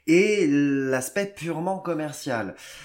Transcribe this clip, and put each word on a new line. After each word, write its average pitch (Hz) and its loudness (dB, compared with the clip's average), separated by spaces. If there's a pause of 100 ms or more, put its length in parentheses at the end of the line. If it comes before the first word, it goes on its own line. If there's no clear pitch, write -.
et 196 6
l'aspect 139 0
purement 170 -6
commercial. 147 -4 (300)